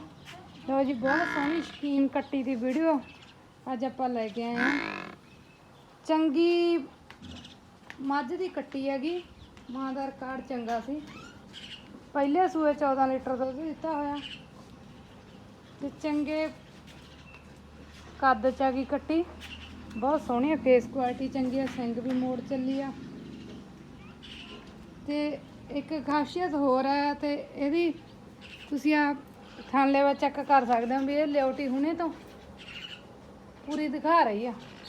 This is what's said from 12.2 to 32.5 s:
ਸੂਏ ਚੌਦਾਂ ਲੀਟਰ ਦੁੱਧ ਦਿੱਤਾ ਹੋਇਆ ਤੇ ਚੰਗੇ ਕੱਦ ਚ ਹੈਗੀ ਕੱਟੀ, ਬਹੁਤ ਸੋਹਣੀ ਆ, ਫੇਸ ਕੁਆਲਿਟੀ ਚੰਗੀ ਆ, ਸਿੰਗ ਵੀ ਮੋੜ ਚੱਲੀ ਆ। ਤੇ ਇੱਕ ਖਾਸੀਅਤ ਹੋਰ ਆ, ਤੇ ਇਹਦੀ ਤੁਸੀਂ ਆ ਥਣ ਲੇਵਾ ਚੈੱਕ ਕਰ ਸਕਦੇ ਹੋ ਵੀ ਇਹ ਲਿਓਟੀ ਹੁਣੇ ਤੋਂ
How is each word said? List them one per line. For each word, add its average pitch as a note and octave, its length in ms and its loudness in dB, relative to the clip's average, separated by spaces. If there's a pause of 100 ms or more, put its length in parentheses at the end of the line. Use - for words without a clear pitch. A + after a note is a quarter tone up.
ਸੂਏ D#4 260 4
ਚੌਦਾਂ C4+ 340 2
ਲੀਟਰ C4 280 0
ਦੁੱਧ C4 200 -2
ਦਿੱਤਾ D#4+ 380 -6
ਹੋਇਆ D4 220 -2 (1700)
ਤੇ C#4 80 -4 (120)
ਚੰਗੇ D4+ 460 0 (1700)
ਕੱਦ B3+ 300 4
ਚ B3+ 120 -2
ਹੈਗੀ C4+ 240 2
ਕੱਟੀ, D#4 380 0 (720)
ਬਹੁਤ C4 260 2
ਸੋਹਣੀ B3+ 300 2
ਆ, D#4 40 4
ਫੇਸ A#3+ 320 6
ਕੁਆਲਿਟੀ B3+ 400 -2
ਚੰਗੀ B3+ 320 -2
ਆ, C4+ 60 0 (100)
ਸਿੰਗ A#3+ 220 -4
ਵੀ B3+ 160 -2
ਮੋੜ B3+ 260 0
ਚੱਲੀ C4+ 420 -2
ਆ। C4+ 100 -6 (2250)
ਤੇ D4 320 -2 (320)
ਇੱਕ C#4+ 220 -4 (140)
ਖਾਸੀਅਤ D4 480 0
ਹੋਰ C4 300 4
ਆ, C#4+ 280 2
ਤੇ C#4+ 200 -2 (220)
ਇਹਦੀ D#4 360 2 (800)
ਤੁਸੀਂ D4 260 4
ਆ D4 180 4 (580)
ਥਣ C#4 200 6
ਲੇਵਾ C#4 240 6
ਚੈੱਕ C#4+ 260 0
ਕਰ C4+ 240 8
ਸਕਦੇ A#3+ 320 4
ਹੋ C#4 40 2
ਵੀ C#4 140 0
ਇਹ D4+ 120 4
ਲਿਓਟੀ C#4 400 2
ਹੁਣੇ C#4 260 2
ਤੋਂ E4 160 0 (1600)